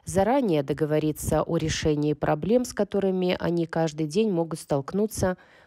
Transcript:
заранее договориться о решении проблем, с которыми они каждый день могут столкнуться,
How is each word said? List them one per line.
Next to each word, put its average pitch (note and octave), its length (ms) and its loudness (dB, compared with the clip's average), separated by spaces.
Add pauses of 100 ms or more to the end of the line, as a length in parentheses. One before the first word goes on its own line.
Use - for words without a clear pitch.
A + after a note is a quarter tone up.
заранее G3 580 2
договориться D3+ 800 0
о - 140 -2
решении D3+ 560 0
проблем, D#3+ 540 0
с - 80 -12
которыми F#3+ 680 0
они E3+ 260 0
каждый D#3+ 420 -2
день G#3 220 0
могут E3 300 -2
столкнуться, F#3 800 -2 (300)